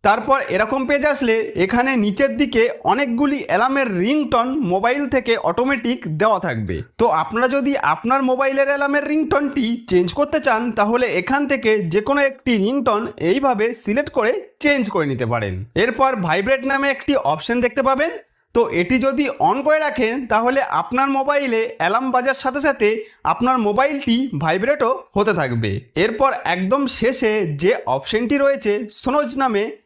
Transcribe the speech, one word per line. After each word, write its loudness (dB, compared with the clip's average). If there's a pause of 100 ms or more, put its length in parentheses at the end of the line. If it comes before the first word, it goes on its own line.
তারপর 4 (160)
এরকম 0
পেজ 2 (100)
আসলে 2 (300)
এখানে 2 (140)
নিচের 0
দিকে 2 (300)
অনেকগুলি 0 (100)
অ্যালার্মের 0 (140)
রিংটোন 0 (240)
মোবাইল 0 (120)
থেকে 0 (180)
অটোমেটিক 0 (220)
দেওয়া 2
থাকবে। -4 (240)
তো 4 (160)
আপনারা 0
যদি 0 (200)
আপনার 0 (100)
মোবাইলের 2
অ্যালার্মের 0
রিংটোনটি 0 (260)
চেঞ্জ 4 (100)
করতে 0
চান, 2 (180)
তাহলে 2 (140)
এখান 0 (100)
থেকে 0 (220)
যে 2
কোনো 2 (100)
একটি -4 (120)
রিংটোন 0 (280)
এইভাবে 2 (160)
সিলেক্ট -2
করে 2 (300)
চেঞ্জ 2 (120)
করে 2
নিতে -2
পারেন। -2 (280)
এরপর 2 (160)
ভাইব্রেট 0
নামে 0
একটি -2 (200)
অপশন -2 (100)
দেখতে -2
পাবেন। 0 (420)
তো 4 (180)
এটি 0 (100)
যদি 0 (240)
on 2 (100)
করে 4
রাখেন, 0 (180)
তাহলে 2 (200)
আপনার 0
মোবাইলে 0 (180)
অ্যালার্ম 0
বাজার 0
সাথে -2
সাথে 2 (440)
আপনার 2 (100)
মোবাইলটি 0 (260)
ভাইব্রেটও 2 (240)
হতে 2
থাকবে। 0 (340)
এরপর 2 (240)
একদম 0 (160)
শেষে 0 (300)
যে 4 (240)
অপশনটি -2
রয়েছে 0 (280)
স্নোজ 0 (120)
নামে 0 (220)